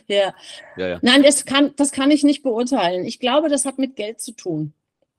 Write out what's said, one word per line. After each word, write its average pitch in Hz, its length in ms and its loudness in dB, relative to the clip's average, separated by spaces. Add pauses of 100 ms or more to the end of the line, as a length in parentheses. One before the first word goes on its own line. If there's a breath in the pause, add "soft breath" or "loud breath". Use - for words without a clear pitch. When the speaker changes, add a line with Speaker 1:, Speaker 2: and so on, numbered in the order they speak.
Speaker 1:
Ja. 202 260 0 (440 loud breath)
Speaker 2:
Ja, - 100 -4
ja. 90 160 -4
Speaker 1:
Nein, 254 180 6
das 285 240 4
kann, 277 300 0
das 277 160 0
kann 269 180 0
ich 294 140 2
nicht 285 180 2
beurteilen. 220 640 -2
Ich 226 140 -10
glaube, 294 300 0
das 285 160 -2
hat 269 120 -8
mit 262 180 -4
Geld 214 260 -10
zu - 100 -16
tun. 156 420 -6 (460)